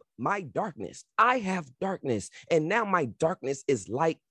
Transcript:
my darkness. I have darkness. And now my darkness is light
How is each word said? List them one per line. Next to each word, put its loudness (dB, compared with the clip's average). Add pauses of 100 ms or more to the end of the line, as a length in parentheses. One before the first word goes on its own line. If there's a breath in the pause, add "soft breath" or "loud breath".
(160)
my -2
darkness. -8 (140)
I 4
have -4
darkness. -2 (200 loud breath)
And 4
now 2
my 2
darkness -2
is 0
light 0 (120)